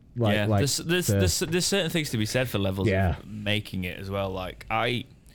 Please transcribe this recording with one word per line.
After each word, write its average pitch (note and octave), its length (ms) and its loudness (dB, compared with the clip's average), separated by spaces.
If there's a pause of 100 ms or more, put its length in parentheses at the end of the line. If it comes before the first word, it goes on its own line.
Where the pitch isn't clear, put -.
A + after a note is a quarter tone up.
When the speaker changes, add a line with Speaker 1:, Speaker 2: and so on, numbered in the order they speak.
(180)
Speaker 1:
Like, G#2+ 160 2
Speaker 2:
Yeah, G#2 120 2
Speaker 1:
like G#2 140 4
Speaker 2:
there's, C3+ 180 2
there's, F3 280 0
Speaker 1:
the G2+ 100 4
Speaker 2:
there's, F#3 220 4
there's E3+ 280 0
certain F3+ 240 0
things D#3 200 -2
to A#2+ 80 -2
be A2 80 2
said B2+ 220 0
for G#2 100 -2
levels F#2+ 300 0
Speaker 1:
Yeah. F#2+ 300 2
Speaker 2:
of - 80 -18
making G#2 580 -4
it F2+ 140 -6
as G2 120 -10
well. G2 200 -2
Like, F#2 400 -8
I, A2+ 340 0 (300)